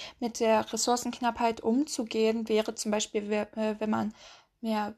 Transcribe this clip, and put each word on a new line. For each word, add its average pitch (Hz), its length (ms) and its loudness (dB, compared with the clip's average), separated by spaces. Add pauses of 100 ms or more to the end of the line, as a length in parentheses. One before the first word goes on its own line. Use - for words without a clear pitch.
(200)
mit 233 180 -4
der 220 320 4
Ressourcenknappheit 233 920 0
umzugehen, 226 840 0
wäre 214 260 2
zum 220 160 -4
Beispiel, 208 400 -2
we-, 208 260 0
äh, 214 240 0
wenn 214 100 -2
man 220 240 0 (460)
mehr 214 380 -2